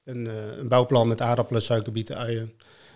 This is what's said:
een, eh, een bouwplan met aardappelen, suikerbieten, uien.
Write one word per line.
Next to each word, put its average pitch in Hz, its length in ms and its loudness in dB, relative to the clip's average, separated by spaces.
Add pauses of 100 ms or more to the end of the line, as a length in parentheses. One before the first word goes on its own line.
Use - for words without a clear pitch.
een, 120 240 -8
eh, 107 300 -10
een - 100 -8
bouwplan 123 400 6
met 113 140 0
aardappelen, 120 400 0
suikerbieten, 110 560 -2
uien. 113 360 -6 (420)